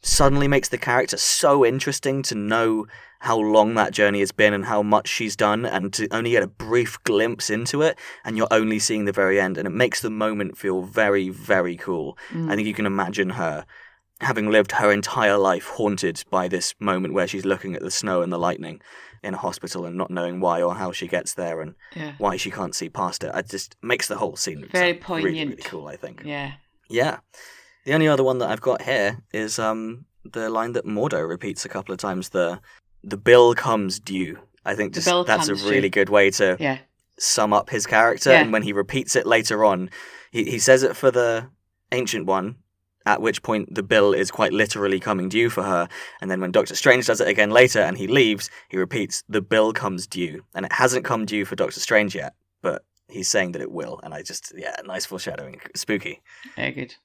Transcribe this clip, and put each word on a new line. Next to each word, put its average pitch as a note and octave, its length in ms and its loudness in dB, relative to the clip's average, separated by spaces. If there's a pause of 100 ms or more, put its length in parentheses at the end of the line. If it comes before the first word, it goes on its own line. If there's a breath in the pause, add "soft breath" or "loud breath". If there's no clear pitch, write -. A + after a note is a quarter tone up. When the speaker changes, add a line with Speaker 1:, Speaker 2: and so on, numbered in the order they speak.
Speaker 1:
suddenly C#3+ 460 4
makes C#3 200 2
the - 100 -4
character - 380 0
so C#3+ 480 4
interesting C3+ 600 0
to - 100 -4
know A2 520 0 (340 loud breath)
how A2+ 180 0
long G#2+ 360 6
that G#2+ 180 2
journey G2+ 260 2
has G2 140 0
been G#2+ 200 4
and G2 120 -2
how G#2 180 0
much G#2 240 2
she's G#2 300 -4
done, A2 280 2
and G2 280 -2
to A2 160 -4
only A#2 240 0
get A2+ 100 4
a F#2 60 -2
brief A#2 560 -2
glimpse A2 460 0
into A#2 300 -2
it, D#3 160 2 (280 loud breath)
and A2+ 120 -6
you're G#2+ 140 2
only A2 300 2
seeing G#2+ 240 0
the G2+ 80 0
very G2 280 4
end, F#2 160 0
and F2 100 -4
it F#2 40 -4
makes A#2 320 0
the A2+ 80 -4
moment G#2+ 480 -4
feel F#2 240 -2
very, G2+ 460 2
very F2+ 480 0
cool. D#2 420 -6 (140)
Speaker 2:
Mm. D#3+ 180 -4
Speaker 1:
I G2+ 60 0
think G#2+ 100 -2
you G#2+ 80 -4
can A2 120 -4
imagine G2 440 -2
her E2 340 -6 (560 loud breath)
having A2+ 300 -2
lived G#2+ 220 4
her G#2 200 4
entire G2+ 440 2
life F#2+ 300 2
haunted G2 640 -4
by F#2 180 -2
this F2 320 -4
moment F#2 340 -2
where F2+ 120 0
she's F#2 180 -8
looking F#2+ 300 -2
at - 80 -10
the F2+ 80 -8
snow F#2 320 -2
and F2 100 -4
the E2+ 60 -4
lightning E2 420 -4 (420 loud breath)
in G2 120 -6
a F#2 40 -10
hospital F2+ 460 -8
and F2 120 -10
not F#2 160 -6
knowing F2 280 -4
why F2 220 0
or F2 140 0
how F#2 160 -6
she E2+ 160 -10
gets - 260 -4
there E2 260 -6
and D#2 140 -12 (200 loud breath)
Speaker 2:
Yeah. D3+ 240 -12
Speaker 1:
why G2 180 0
she F#2+ 140 -6
can't F#2 240 -8
see E2 140 -8
past F2 360 -6
it. D#2 100 -8
It F#2+ 140 -4
just - 340 -10
makes A#2 260 -2
the - 100 -4
whole E2+ 180 -4
scene - 340 -8
Speaker 2:
Very F3+ 220 2
Speaker 1:
really, E3+ 320 -6
really D#3+ 220 -2
Speaker 2:
poignant. - 180 -10
Speaker 1:
cool, - 240 -12
I - 80 -14
think. - 280 -16
Speaker 2:
Yeah. C#3+ 280 -10 (360)
Speaker 1:
Yeah. A#2+ 300 -2 (680 loud breath)
The C3+ 100 0
only D#3+ 120 4
other C#3+ 160 4
one C3 160 2
that A2 120 -2
I've A2+ 100 -4
got - 220 -2
here A#2 360 0 (140)
is, G#2+ 260 -4
um, A2 460 -4 (200)
the A2+ 260 -8
line A2+ 240 -2
that - 120 -4
Mordo G#2 420 -2
repeats F2+ 360 -8
a - 40 -12
couple F#2+ 240 -10
of F#2 60 -8
times, F#2 300 -6
the, F2+ 320 0 (420 soft breath)
"The G2+ 140 -8
bill A#2+ 400 8
comes G#2 420 -2
due." F#2 400 -6 (260)
I G2+ 120 -4
think G#2 160 -4
Speaker 2:
The - 60 -6
Speaker 1:
just E3 100 0
Speaker 2:
bill F3+ 160 2
Speaker 1:
that's G#2+ 240 2
a G2+ 60 0
Speaker 2:
comes G2 100 -6
Speaker 1:
really G2+ 240 2
Speaker 2:
due. G2 160 2
Speaker 1:
good F#2+ 60 -2
way G2+ 200 6
to F#2 300 2
Speaker 2:
Yeah. C3+ 180 -2 (400)
Speaker 1:
sum G#2+ 340 0
up - 180 2
his A2+ 160 -4
character. A#2 440 4
Speaker 2:
Yeah. C3 120 6
Speaker 1:
And A2+ 100 0
when A2 100 2
he G#2 100 -4
repeats G2+ 440 -2
it A#2+ 100 0
later A2 380 2
on, F#2 260 2 (400 loud breath)
he, A#2 140 -2
he A#2+ 160 -4
says C3 240 6
it - 120 0
for C3+ 140 4
the A#2+ 380 0 (420)
Ancient A#2 360 -4
One, F#2+ 280 -2 (500)
at G#2 160 2
which G#2+ 220 -2
point G#2+ 320 -4
the G#2+ 80 -4
bill G2+ 300 6
is F#2 180 2
quite - 220 0
literally G2+ 480 0
coming F#2+ 280 -2
due A2+ 220 2
for G2 140 -4
her. F2 240 0 (320 loud breath)
And F#2+ 100 -8
then F#2 100 -2
when F2+ 120 -4
Doctor - 240 2
Strange B2+ 320 4
does G#2+ 120 2
it - 60 2
again G#2 240 4
later A#2+ 300 6
and F2+ 180 0
he F#2+ 80 -6
leaves, A2 420 2 (200 loud breath)
he F#2 80 -8
repeats, F#2 520 -4
"The G#2 140 -2
bill A2 300 2
comes F#2+ 340 -6
due." F2 380 -8 (100)
And F#2+ 100 -6
it - 100 -6
hasn't B2+ 300 2
come A2 220 -2
due G2+ 180 -2
for G2 120 -8
Doctor - 240 -4
Strange G#2 340 2
yet, C#2+ 200 -8 (260)
but - 240 -4 (240)
he's - 200 -6
saying F#2 240 0
that D2 100 -8
it - 100 -10
will. D2 320 -10
And D#2 100 -14
I D2+ 80 -12
just, - 340 -14
yeah, - 280 -10
nice F#2 200 -8
foreshadowing. - 560 -12 (140)
Spooky. - 480 -6 (320 loud breath)
Speaker 2:
Very - 160 -4
good. C3 240 -12 (100)